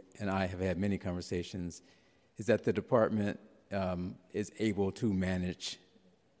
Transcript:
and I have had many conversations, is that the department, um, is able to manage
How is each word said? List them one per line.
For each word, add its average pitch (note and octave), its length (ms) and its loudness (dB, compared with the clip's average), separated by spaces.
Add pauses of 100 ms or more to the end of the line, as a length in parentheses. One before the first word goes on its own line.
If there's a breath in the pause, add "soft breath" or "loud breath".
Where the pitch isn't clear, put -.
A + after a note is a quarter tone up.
(200)
and G#2 100 -2
I G2 160 2
have F2+ 140 -6
had F#2 180 0
many G2 200 0
conversations, F2+ 840 -6 (560 soft breath)
is G#2+ 80 -8
that A2 200 4
the A2 80 2
department, G#2+ 640 2 (320)
um, F#2 440 -2 (180)
is G2+ 260 -2
able G2+ 340 2
to G#2+ 200 0
manage F#2 640 0 (600)